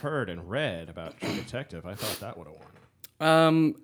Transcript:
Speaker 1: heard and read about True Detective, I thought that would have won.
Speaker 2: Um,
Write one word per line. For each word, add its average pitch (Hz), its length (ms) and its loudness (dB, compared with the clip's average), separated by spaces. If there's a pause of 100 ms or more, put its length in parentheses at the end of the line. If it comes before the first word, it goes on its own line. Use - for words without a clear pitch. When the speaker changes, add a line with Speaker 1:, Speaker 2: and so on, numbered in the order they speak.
Speaker 1:
heard 143 300 -4
and 85 180 -10
read 95 400 -4
about 82 320 -12
True 160 140 -4
Detective, 85 520 -8
I 92 80 -8
thought 110 260 -6
that 92 180 -10
would 80 80 -14
have 78 100 -18
won. - 80 -20 (560)
Speaker 2:
Um, 160 640 6